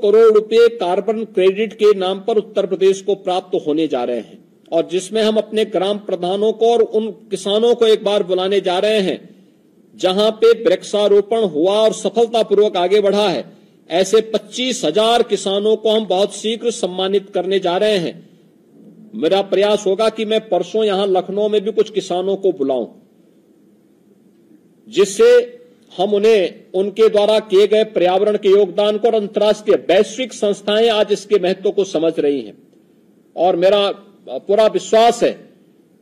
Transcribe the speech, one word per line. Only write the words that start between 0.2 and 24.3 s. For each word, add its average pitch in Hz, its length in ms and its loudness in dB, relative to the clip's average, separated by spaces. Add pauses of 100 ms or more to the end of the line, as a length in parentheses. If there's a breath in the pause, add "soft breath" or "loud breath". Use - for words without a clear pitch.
रुपए 226 360 4
कार्बन 202 560 -4
क्रेडिट 196 480 0
के 208 220 4
नाम 190 240 -4
पर 220 160 -4
उत्तर 202 300 -2
प्रदेश 190 360 0
को 202 140 -2
प्राप्त 185 500 -4
होने 156 220 0
जा 131 160 -4
रहे 120 140 -4
हैं, - 200 -14 (340)
और 160 160 -2
जिसमें 185 340 -4
हम 220 160 0
अपने 214 280 -2
ग्राम 202 340 -4
प्रधानों 196 540 -4
को 226 180 2
और 233 100 2
उन 220 280 -2 (200)
किसानों 208 440 0
को 226 120 0
एक 220 180 2
बार 202 200 0
बुलाने 185 380 -2
जा 180 160 -2
रहे 208 220 0
हैं 160 180 -4 (760)
जहां 196 400 0
पे 226 260 4
वृक्षारोपण 202 840 0
हुआ 165 280 0
और 220 200 2
सफलतापूर्वक 214 840 0
आगे 180 220 2
बढ़ा 202 280 0
है। 143 160 -4 (460 soft breath)
ऐसे 190 360 2
पच्चीस 240 580 -6
हजार 220 400 2
किसानों 202 520 -2
को 220 140 -2
हम 214 160 0
बहुत 196 280 -2
शीघ्र 226 380 -6
सम्मानित 190 580 -4
करने 185 300 -4
जा 175 160 -2
रहे 214 220 0
हैं। 147 160 -6 (1000)
मेरा 165 280 0
प्रयास 202 420 -2
होगा 196 240 0
कि 220 140 -6
मैं 214 240 -2
परसों 175 360 -2
यहां 202 240 -2
लखनऊ 190 400 -2
में 214 120 0
भी 202 120 -4
कुछ 208 200 0
किसानों 185 440 -4
को 190 180 0
बुलाऊं, 131 320 -4 (2000)